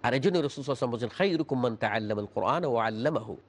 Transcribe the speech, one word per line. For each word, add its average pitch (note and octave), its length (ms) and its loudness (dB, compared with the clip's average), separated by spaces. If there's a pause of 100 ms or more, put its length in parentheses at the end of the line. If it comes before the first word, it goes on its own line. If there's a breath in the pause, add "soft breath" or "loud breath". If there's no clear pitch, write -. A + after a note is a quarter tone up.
আর A#2+ 100 2
এজন্য E3+ 240 4
রাসূল C#3+ 260 -2
সাল্লাল্লাহু - 0 -
আলাইহি C#3 80 -4
ওয়াসাল্লাম B2 200 0
বলেছেন, A#2 180 -4
"খায়রুকুম D#3+ 520 0
মান A#2+ 140 0
তাআল্লামাল G#2 500 0
কোরআন B2 400 0
ওয়া A#2 200 2
আল্লামাহু" A2+ 520 -2 (100)